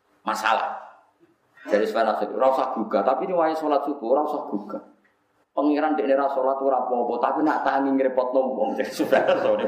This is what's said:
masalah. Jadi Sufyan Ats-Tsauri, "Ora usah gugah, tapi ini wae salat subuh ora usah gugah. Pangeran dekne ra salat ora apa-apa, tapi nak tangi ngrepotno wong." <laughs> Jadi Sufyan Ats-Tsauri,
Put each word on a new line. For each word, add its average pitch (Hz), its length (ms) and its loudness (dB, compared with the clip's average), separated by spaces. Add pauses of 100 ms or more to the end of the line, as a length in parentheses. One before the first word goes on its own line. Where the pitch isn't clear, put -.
(220)
masalah. 110 560 0 (880)
Jadi 107 220 2
Sufyan 113 240 0
Ats-Tsauri, 104 240 -4
"Ora 131 160 4
usah 135 240 0
gugah, 104 320 0
tapi 135 160 0
ini 190 100 -4
wae 160 220 2
salat 151 320 0
subuh 135 320 0
ora 151 80 0
usah - 240 -8
gugah. - 320 -8 (720)
Pangeran 147 400 2
dekne 135 240 2
ra 139 80 2
salat 135 320 0
ora 131 240 2
apa-apa, 120 400 -2
tapi 143 180 0
nak 147 220 0
tangi 139 320 0
ngrepotno 131 460 2 (120)
wong." 107 200 -2
<laughs> 98 40 -6
Jadi 104 160 -4
Sufyan - 320 2
Ats-Tsauri, - 420 0